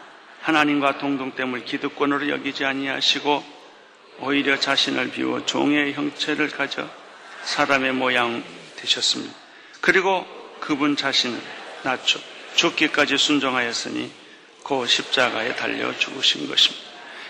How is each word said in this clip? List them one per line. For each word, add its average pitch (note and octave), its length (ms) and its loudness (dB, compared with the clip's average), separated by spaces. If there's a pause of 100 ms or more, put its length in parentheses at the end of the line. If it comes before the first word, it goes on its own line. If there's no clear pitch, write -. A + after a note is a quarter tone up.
(420)
하나님과 D3 560 4
동등됨을 C3 680 -2
기득권으로 C#3+ 640 0
여기지 C#3 360 -2
아니하시고 C#3 800 0 (760)
오히려 C#3 400 2
자신을 C3+ 520 0
비워 B2+ 340 -2
종의 C#3+ 480 2
형체를 D3 560 -2
가져 D3 400 -4 (540)
사람의 C3+ 500 2
모양 B2 500 2 (340)
되셨습니다. - 580 -2 (440)
그리고 F#3 460 4 (340)
그분 D3 360 0
자신을 B2+ 440 0 (440)
낮춰 - 360 0 (360)
죽기까지 D3 640 4
순종하였으니 B2 960 0 (520)
그 C3 240 0
십자가에 A#2 680 2
달려 A#2 420 -4
죽으신 - 500 0
것입니다. - 440 0 (380)